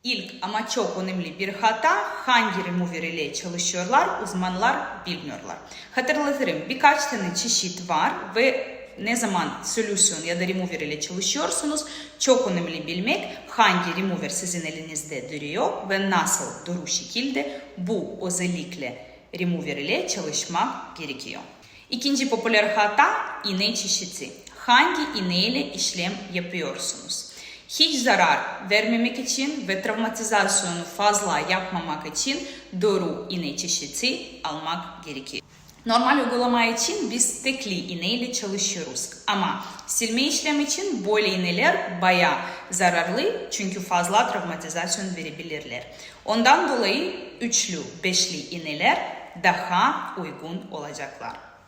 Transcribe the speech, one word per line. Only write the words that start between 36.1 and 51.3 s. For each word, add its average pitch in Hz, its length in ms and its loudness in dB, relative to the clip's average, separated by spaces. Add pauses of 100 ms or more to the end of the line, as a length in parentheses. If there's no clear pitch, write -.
uygulama 240 480 4
için 277 460 0
biz - 320 2
tekli 262 300 0
iğne 175 340 -4
ile 240 260 -2
çalışıyoruz - 760 -2 (180)
ama 196 380 0 (220)
silme 233 340 0
işlem 294 380 2
için 285 480 0
böyle 208 200 4
iğneler 180 720 2
bayağı 175 360 6 (340)
zararlı 180 800 2
çünkü 190 280 -2
fazla 185 520 4
travmatizasyon 175 840 -4
verebilirler. 151 680 -8 (420)
Ondan 254 440 6
dolayı 247 460 2 (260)
üçlü, 196 380 0 (240)
beşli 180 340 2
iğneler 165 840 -2 (240)
daha 185 760 2
uygun 160 540 -8
olacaklar. 147 800 -10 (180)